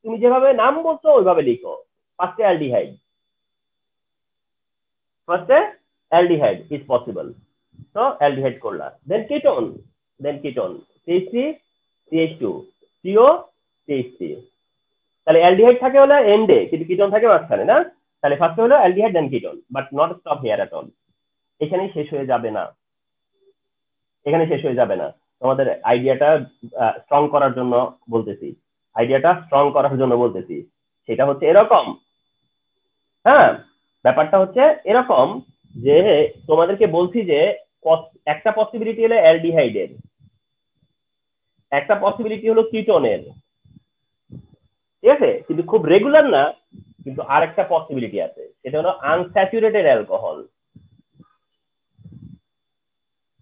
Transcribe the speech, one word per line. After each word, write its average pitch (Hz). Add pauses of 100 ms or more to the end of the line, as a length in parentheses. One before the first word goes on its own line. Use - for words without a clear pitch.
তুমি 220
যেভাবে 254
নাম 262
বলছো 320
ওইভাবে 180
লিখো। 117 (440)
ফার্স্টে 180
aldehyde, 135 (2500)
ফার্স্টে 180 (540)
aldehyde 160 (120)
is 139
possible, 101 (680)
তো 208 (220)
aldehyde 135
করলা, 85 (220)
then 214
ketone, 202 (520)
then 143
ketone, 110 (260)
সি -
এইচ 185
থ্রি, 247 (640)
সি 156
এইচ 160
টু, 107 (520)
সি 180
ও, 240 (540)
সি 151
এইচ 127
থ্রি। 87 (960)
তাহলে 160
aldehyde 233
থাকে 262
হলো 277
এন্ডে, 214
কিন্তু 160
ketone 196
থাকে 214
মাঝখানে, 160
না? 233 (420)
তাহলে 143
ফার্স্টে 165
হলো 247
aldehyde, 202
then 151
ketone, 98 (140)
but 135 (120)
not 165 (100)
stop 147
here 104
at -
all। 69 (720)
এখানেই 180
শেষ 151
হয়ে 139
যাবে 117
না, 101 (1600)
এখানে 160
শেষ 151
হয়ে 131
যাবে 101
না। 80 (340)
তোমাদের 131 (160)
আইডিয়াটা, 131 (500)
আহ, 113
strong 143
করার 143
জন্য 123 (360)
বলতেছি, 104 (460)
আইডিয়াটা 131 (140)
strong 139
করার 139
জন্য 127
বলতেছি। 92 (500)
সেটা 117
হচ্ছে 139
এরকম, 180 (1400)
হ্যাঁ, 226 (540)
ব্যাপারটা 156
হচ্ছে 190 (220)
এরকম 190 (580)
যে 143 (500)
তোমাদেরকে 175
বলছি 175
যে 151 (420)
পস-, -
একটা 151
possibility 220
হলো 226
অ্যালডিহাইডের, 160 (1800)
একটা 143
possibility 208
হলো 220
কিটোনের, 165 (1800)
ঠিক -
আছে? 185 (160)
কিন্তু 160
খুব 214
regular 254 (100)
না, 139 (600)
কিন্তু 127
আর 143
একটা 165
possibility 131
আছে, - (200)
সেটা 127
হলো 175
unsaturated 190
alcohol। 104 (3000)